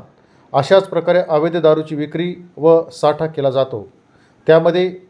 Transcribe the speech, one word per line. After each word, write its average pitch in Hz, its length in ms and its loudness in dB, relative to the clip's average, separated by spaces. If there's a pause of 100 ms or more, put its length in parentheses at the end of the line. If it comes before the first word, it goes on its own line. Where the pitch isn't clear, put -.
(520)
अशाच 185 360 2
प्रकारे 170 400 0
अवैध 160 280 0
दारूची 156 400 0
विक्री 160 380 -6 (220)
व 165 240 2 (120)
साठा 151 340 -2
केला 147 240 -4
जातो. 127 380 -4 (580)
त्यामध्ये 170 480 2 (160)